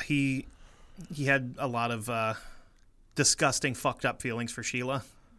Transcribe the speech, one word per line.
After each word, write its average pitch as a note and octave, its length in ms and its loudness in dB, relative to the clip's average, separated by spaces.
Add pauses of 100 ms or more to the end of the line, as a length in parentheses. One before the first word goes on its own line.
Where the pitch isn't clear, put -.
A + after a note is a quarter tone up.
he, C#3 420 2 (640)
he C#3+ 140 -4
had C3 340 2
a C#3+ 80 -2
lot A#2+ 240 0
of, A2+ 200 -4
uh, A2 240 0 (800)
disgusting, C#3 600 4
fucked - 300 0
up B2 160 0
feelings A#2 320 -2
for A#2 100 -8
Sheila. B2+ 400 -2 (360)